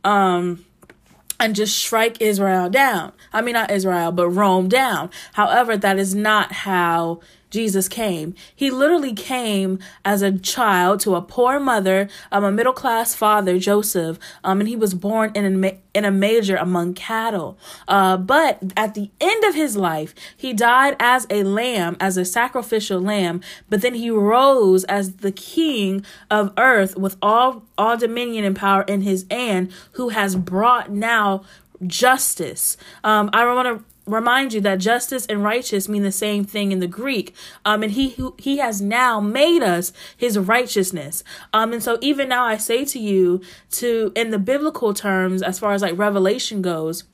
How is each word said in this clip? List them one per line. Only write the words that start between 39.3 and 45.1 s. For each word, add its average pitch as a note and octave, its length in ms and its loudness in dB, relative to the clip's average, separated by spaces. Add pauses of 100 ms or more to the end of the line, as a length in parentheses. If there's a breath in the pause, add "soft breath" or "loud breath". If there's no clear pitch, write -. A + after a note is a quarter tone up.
us F3 300 0 (240 loud breath)
his A3+ 220 0
righteousness. F#3+ 840 -2 (300 loud breath)
Um, A3+ 220 0
and A3+ 80 -6
so A#3 180 -2
even C#4 300 -2
now B3 160 2
I A3 100 0
say A#3 300 -2
to C4+ 120 -8
you, F#3 440 0 (300 loud breath)
to, A3+ 440 -2
in A3+ 140 -2
the G#3+ 80 -2
biblical B3+ 560 -2
terms, F#3 480 -2